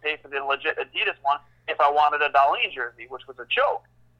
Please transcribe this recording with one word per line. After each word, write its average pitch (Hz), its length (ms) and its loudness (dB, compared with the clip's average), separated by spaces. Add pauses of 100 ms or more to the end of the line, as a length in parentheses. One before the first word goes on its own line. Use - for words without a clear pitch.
pay 151 180 -4
for 143 60 -20
the 139 160 -8
legit 139 340 -4
Adidas 196 460 -4
one 143 160 0 (280)
if 156 140 -6
I 143 80 6
wanted 147 320 2
a 147 80 2
Dahlin 151 440 2
jersey, 120 360 -10
which 131 180 -14
was 131 120 -18
a 120 100 -12
joke. - 340 0 (360)